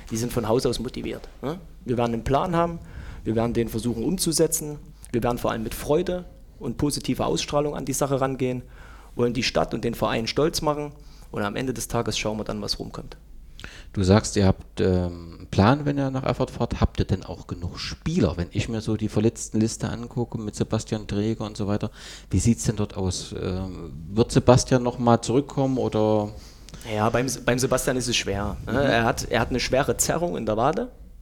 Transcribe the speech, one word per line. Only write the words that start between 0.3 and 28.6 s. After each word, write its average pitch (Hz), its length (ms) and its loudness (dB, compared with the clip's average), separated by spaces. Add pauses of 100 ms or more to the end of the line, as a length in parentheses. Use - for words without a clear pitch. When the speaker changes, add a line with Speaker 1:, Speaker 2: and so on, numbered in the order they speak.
Speaker 1:
von 113 160 -2
Haus 120 200 4
aus 120 120 0
motiviert, 117 480 -6 (140)
ne? 156 180 -6 (240)
Wir 120 140 0
werden 117 160 2
einen 113 100 -4
Plan 165 320 2
haben, 170 240 0 (440)
wir 110 120 0
werden 113 180 2
den 113 160 2
versuchen 113 340 -2
umzusetzen, 156 760 0 (320)
wir 117 100 2
werden 120 160 0
vor 110 140 0
allem 113 100 -4
mit - 140 -6
Freude 175 500 0 (320)
und 123 200 -6
positiver 143 500 0
Ausstrahlung 147 480 0
an 135 100 -6
die 135 80 -2
Sache 135 260 2
rangehen, 127 440 0 (520)
wollen 120 180 2
die 117 100 0
Stadt 160 320 0
und 117 80 -4
den 117 100 0
Verein 113 320 0
stolz 156 380 0
machen 147 300 -2 (360)
und 107 140 -2
am 101 120 -2
Ende 131 180 -2
des 117 140 -6
Tages 107 300 0
schauen 107 200 -2
wir 104 80 -4
dann, 104 180 -6
was - 160 -4
rumkommt. - 380 -10 (760)
Speaker 2:
Du 104 80 0
sagst, 95 360 6
ihr 98 100 6
habt, - 340 0
ähm, 87 560 0
einen - 140 -16
Plan, 143 340 6
wenn 143 140 0
ihr 135 100 0
nach 131 140 -2
Erfurt - 260 0
fahrt. - 320 -2
Habt - 180 2
ihr 98 60 2
denn - 180 -2
auch - 220 -10
genug 87 320 -8
Spieler? 120 600 0
Wenn 85 140 -2
ich - 180 -2
mir 110 120 -2
so 110 160 0
die 107 120 -2
Verletztenliste 113 760 0
angucke 117 520 -6
mit 107 160 -8
Sebastian 110 520 -2
Träger 107 380 0
und 107 120 -8
so 101 100 -2
weiter, 104 240 -2 (400)
wie 92 80 4
sieht's - 240 4
denn 107 140 0
dort 104 200 -2
aus? 95 420 -4
Ähm, 92 540 -6 (200)
wird 113 180 4
Sebastian 123 500 6
noch 123 160 -2
mal 120 240 6
zurückkommen 135 560 0
oder? 107 540 2 (600)
Speaker 1:
Ja, 107 200 2
beim, 120 160 2 (180)
beim 123 140 2
Sebastian 127 380 2
ist 123 100 -2
es 117 80 0
schwer, 98 500 -2